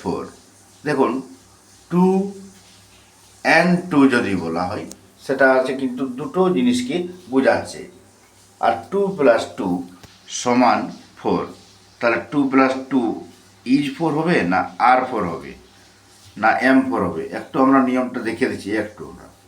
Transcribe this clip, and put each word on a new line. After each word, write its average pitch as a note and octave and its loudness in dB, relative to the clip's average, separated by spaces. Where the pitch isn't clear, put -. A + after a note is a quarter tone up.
ফোর। D2 -6
দেখুন, C3 0
টু F#3+ 2
and E3+ 2
টু C#3 6
যদি G#2 2
বলা E2 -4
হয়, G#2 -8
সেটা C3+ 4
আছে C3 2
কিন্তু C3 -4
দুটো F3+ -2
জিনিসকে D3+ 0
বোঝাচ্ছে। A#2+ 0
আর C#3+ 2
টু G3 -2
প্লাস A#2+ 4
টু F#2 -4
সমান A#2+ 0
ফোর, F#2+ -2
তাহলে A#2 2
টু C#3+ 0
প্লাস C3 4
টু A2+ -2
is C#3 0
ফোর D#3 0
হবে D#3 0
না F2+ 0
আর B2 4
ফোর G2+ -4
হবে C#2 -10
না G#2+ 2
এম B2+ 4
ফোর G#2+ -2
হবে। - -6
একটু A2 -2
আমরা C3+ 4
নিয়মটা B2+ -2
দেখে A2+ -2
দিচ্ছি, G2 -6
একটু E2 -8
আমরা, - -20